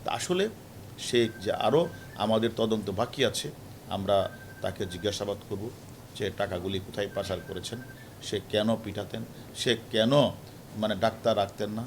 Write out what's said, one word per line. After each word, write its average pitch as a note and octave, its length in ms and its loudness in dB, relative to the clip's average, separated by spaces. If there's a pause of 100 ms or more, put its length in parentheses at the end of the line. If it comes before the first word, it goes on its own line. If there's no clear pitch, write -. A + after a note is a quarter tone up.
তা - 80 0
আসলে F3+ 360 2 (500)
সে A#2 300 4 (160)
যে G#2 80 2
আরও C#3 360 4 (360)
আমাদের A2 320 4
তদন্ত A2 340 2
বাকি A2+ 340 2
আছে, - 240 0 (400)
আমরা G2 420 2 (320)
তাকে G2 300 -2
জিজ্ঞাসাবাদ G2+ 460 -2 (100)
করব G#2 220 -6 (460)
যে G2+ 200 0
টাকাগুলি F#2+ 500 0
কোথায় G2+ 280 -2
পাচার F#2+ 240 0 (100)
করেছেন, F2+ 300 -6 (440)
সে - 180 -2 (120)
কেন G#2+ 240 4
পিটাতেন, G#2 460 -6 (340)
সে A#2+ 200 2 (160)
কেন A2+ 200 6 (640)
মানে G#2+ 180 2 (100)
ডাক্তার A2+ 320 4
রাখতেন G#2+ 340 0
না A2+ 160 -4